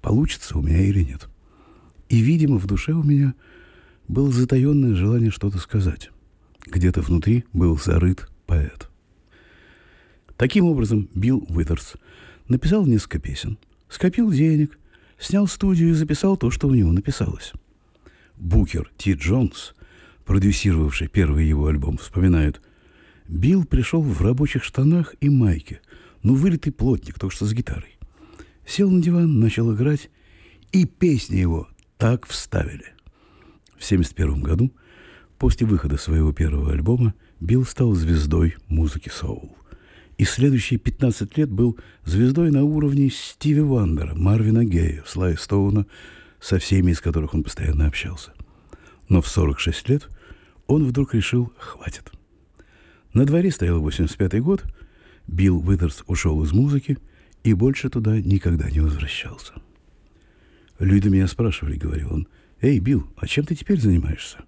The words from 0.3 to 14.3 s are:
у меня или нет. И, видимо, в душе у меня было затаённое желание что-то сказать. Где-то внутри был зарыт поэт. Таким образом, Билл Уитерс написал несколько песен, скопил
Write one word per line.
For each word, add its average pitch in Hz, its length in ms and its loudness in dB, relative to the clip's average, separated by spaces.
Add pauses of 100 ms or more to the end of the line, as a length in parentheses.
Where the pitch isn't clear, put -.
у 69 40 0
меня 78 180 2
или 98 220 2
нет. 69 260 -6 (800)
И, 117 120 4
видимо, 143 380 2
в 95 80 -4
душе 101 260 -2
у 165 100 0
меня 143 320 2 (720)
было 139 240 0
затаённое 127 640 2
желание 110 360 2
что-то 98 280 -4
сказать. 90 520 -4 (560)
Где-то 90 360 0
внутри 87 500 0
был 82 260 2
зарыт 87 520 0 (160)
поэт. 73 420 -2 (1500)
Таким 180 280 2
образом, 113 500 0
Билл 117 360 0
Уитерс 82 440 -2 (520)
написал 160 400 2
несколько 110 320 0
песен, 73 400 -8 (320)
скопил 208 400 0